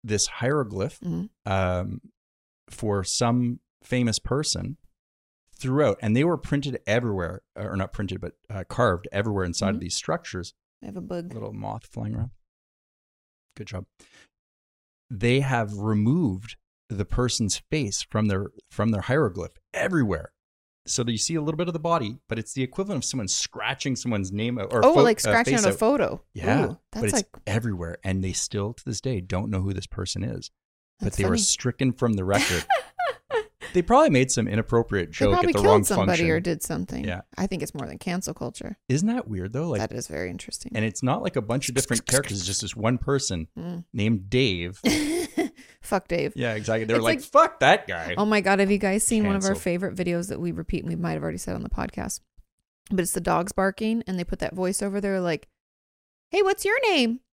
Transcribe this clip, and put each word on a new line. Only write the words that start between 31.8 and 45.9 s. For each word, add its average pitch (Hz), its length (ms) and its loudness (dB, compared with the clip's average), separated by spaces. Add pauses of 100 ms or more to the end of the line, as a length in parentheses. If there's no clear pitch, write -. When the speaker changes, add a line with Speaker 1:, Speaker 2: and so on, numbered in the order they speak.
Speaker 1:
from 117 200 2
the 95 120 0
record. 95 440 2
Speaker 2:
<laughs> 784 60 4 (960)
Speaker 1:
They 180 120 4
probably 277 260 8
made 131 220 4
some 107 160 0
inappropriate 104 600 0
Speaker 2:
They - 20 -16
Speaker 1:
joke 101 220 4
Speaker 2:
probably - 160 4
Speaker 1:
at - 80 2
the 101 40 4
Speaker 2:
killed 101 60 4
Speaker 1:
wrong 104 160 8
Speaker 2:
somebody 110 240 2 (140)
Speaker 1:
function. 165 100 2
Speaker 2:
or 160 80 2
did 170 240 -4
something. - 420 -6
Speaker 1:
Yeah. - 160 -6 (160)
Speaker 2:
I 185 80 -2
think 180 160 -6
it's - 140 -8
more - 100 -8
than - 140 -12
cancel 185 340 -6
culture. - 540 -10
Speaker 1:
Isn't 151 220 2
that 240 180 -2
weird 101 260 -6
though? 160 160 -4
Like, 110 100 -2
Speaker 2:
That 110 120 -4
is - 160 -8
very 82 240 -6
interesting. - 420 -12
Speaker 1:
and 110 100 -2
it's 110 200 -4
not 139 180 0
like - 140 -4
a 131 80 0
bunch 123 260 -2
of 120 60 -6
different 123 320 0
characters. 127 320 0
It's 87 80 -4
just 98 140 -4
this 98 140 -8
one 120 220 0
person 131 580 -2
Speaker 2:
Mm. 170 280 -10 (100)
Speaker 1:
named 104 340 2
Dave. 101 560 0
Speaker 2:
<laughs> 302 1000 -2
Fuck - 240 -2